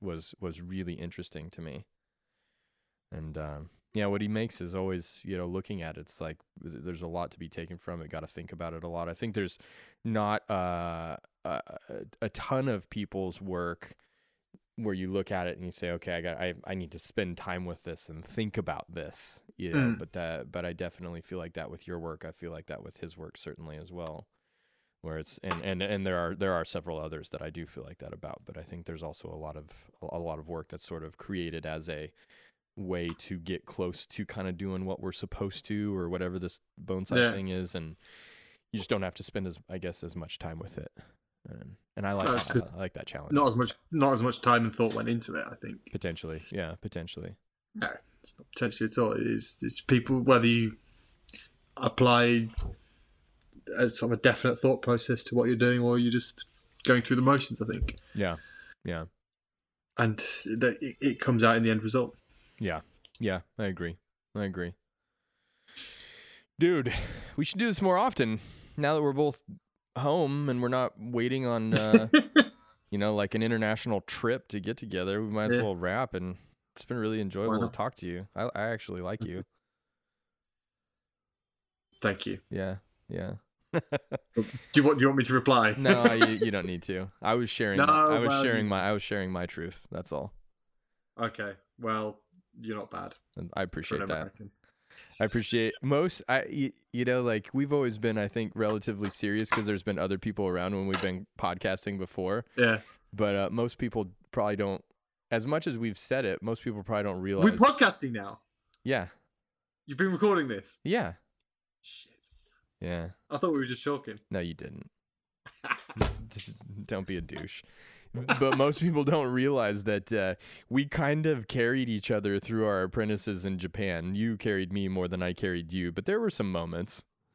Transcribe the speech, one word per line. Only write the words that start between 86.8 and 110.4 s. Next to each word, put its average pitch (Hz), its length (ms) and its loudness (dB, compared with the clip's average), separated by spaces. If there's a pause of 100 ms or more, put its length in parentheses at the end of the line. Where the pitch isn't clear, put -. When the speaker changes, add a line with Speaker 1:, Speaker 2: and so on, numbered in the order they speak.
Speaker 1:
to. 95 260 -4 (100)
I 110 140 2
was 120 160 0
sharing 104 280 0
Speaker 2:
No, 143 80 6
Speaker 1:
my, 151 60 8 (120)
I 151 160 6
was 120 80 2
Speaker 2:
well, 139 160 4
Speaker 1:
sharing 113 220 4
Speaker 2:
you 104 40 2
Speaker 1:
my, 95 180 2
I 104 40 4
was 104 100 0
sharing 95 300 -2
my 90 140 -2
truth. - 440 -8
That's 85 220 -8
all. 71 200 -4 (880)
Speaker 2:
Okay. 107 320 -4 (280)
Well, 110 400 -2 (400)
you're 110 160 -6
not 101 160 -8
bad 92 220 -10 (220)
Speaker 1:
And 87 180 -8
I 95 80 -2
appreciate 82 360 -4
Speaker 2:
for 98 60 -2
an 95 60 -6
Speaker 1:
that. 82 60 0
Speaker 2:
American. 98 340 -10 (680)
Speaker 1:
I - 60 4
appreciate 113 580 2
most, 147 460 2
I, 131 220 4
y-, 139 220 -2 (200)
you 120 120 0
know, 123 180 4
like, 110 300 0
we've 139 200 2
always 127 260 2
been, 110 180 2
I 104 120 2
think, 110 260 -2
relatively 104 560 0
serious 107 400 0
'cause 110 140 2
there's 101 180 0
been 98 160 0
other 95 200 0
people 101 280 -2
around 90 300 0
when 98 100 0
we've 92 160 0
been 92 240 -2 (120)
podcasting 95 600 -2
before. 95 460 -4 (120)
Speaker 2:
Yeah. 113 220 6 (340)
Speaker 1:
But, 101 220 2
uh, 98 160 2
most 117 280 -2
people 107 340 -2 (180)
probably 104 260 0
don't, 98 280 0 (480)
as 113 160 0
much 156 180 0
as 123 120 -2
we've 113 200 -2
said 131 260 0
it, 95 180 0
most 113 200 -4
people 104 220 -4
probably 104 200 0
don't 92 160 -2
realize. 98 240 2
Speaker 2:
We're 214 120 6
podcasting 226 560 6
now. 104 260 -6 (460)
Speaker 1:
Yeah. 120 220 0 (800)
Speaker 2:
You've 139 120 -10
been 185 140 4
recording 180 340 4